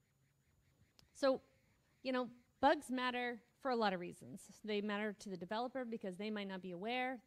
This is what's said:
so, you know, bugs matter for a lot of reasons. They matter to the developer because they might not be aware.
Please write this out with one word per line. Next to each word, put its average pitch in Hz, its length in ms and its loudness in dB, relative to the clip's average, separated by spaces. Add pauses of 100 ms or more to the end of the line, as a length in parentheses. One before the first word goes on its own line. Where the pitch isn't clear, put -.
(1120)
so, 269 280 4 (600)
you 262 120 -2
know, 254 160 0 (320)
bugs 294 280 6
matter 247 480 0 (240)
for 262 100 2
a 247 40 4
lot 214 160 4
of 185 80 0
reasons. 175 400 -10 (240)
They 214 160 0
matter 208 400 0
to - 100 -14
the 190 60 -4
developer 226 480 -4
because 220 320 -6
they 208 140 -4
might 202 180 -2
not 190 140 -6
be 185 100 -8
aware. 240 560 -2